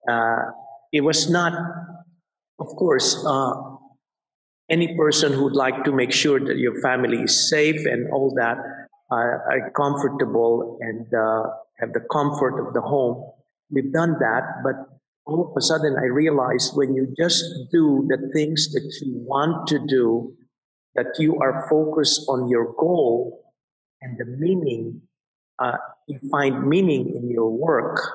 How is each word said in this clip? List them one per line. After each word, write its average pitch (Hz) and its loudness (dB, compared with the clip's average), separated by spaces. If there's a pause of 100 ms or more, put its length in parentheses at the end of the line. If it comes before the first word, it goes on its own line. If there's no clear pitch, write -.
Uh, 117 2 (520)
it 147 2
was 160 2
not, 170 2 (1040)
of 160 -8 (100)
course, 151 2
uh, 135 2 (1160)
any 165 0
person 151 2
who'd 135 2
like 131 0
to 151 2
make 127 2
sure 143 2
that - -2
your 123 0
family 123 0
is - 2
safe 151 2
and 123 -2
all 135 0
that, 120 0 (540)
uh, 123 0
are 120 0
comfortable 127 0
and, 113 -8
uh, 110 0 (360)
have 117 -6
the 113 -4
comfort 143 0
of - -10
the 120 0
home. 123 -2 (420)
We've 135 0
done 160 2
that, 123 -2
but 135 -2 (500)
all 165 -2
of - -4
a 131 0
sudden 151 2
I 127 0
realized 127 2
when 135 2
you 131 -2
just 175 2 (280)
do 147 4
the 131 -2
things 151 0
that - -6
you 135 -6
want 139 -2
to 151 2
do, 117 2 (600)
that 123 -2
you 156 4
are 135 0
focused 156 2
on 127 0
your 117 2
goal 156 2 (580)
and 127 -12
the 123 -8
meaning, 127 -2 (580)
uh, 123 -2 (300)
you 143 -10 (120)
find 135 0
meaning 156 2
in 120 -6
your 117 0
work 117 0 (160)